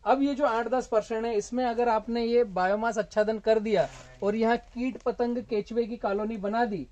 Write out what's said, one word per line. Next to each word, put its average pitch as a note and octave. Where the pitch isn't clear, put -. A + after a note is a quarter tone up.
अब C4
ये C#4
जो C#4+
आठ A3+
दस A#3+
परसेंट A3
है, A#3
इसमें A#3+
अगर A#3+
आपने A#3
ये A#3
biomass G3+
आच्छादन G#3+
कर A3
दिया G3
और G3+
यहाँ A3+
कीट A#3+
पतंग A#3+
केचुए A3+
की A3+
कॉलोनी G#3+
बना G#3+
दी F#3